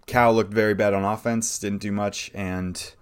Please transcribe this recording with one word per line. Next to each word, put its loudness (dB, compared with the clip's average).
Cal 6
looked 2
very 4
bad 2
on 0
offense, -2
didn't -4
do -4
much, -4
and -6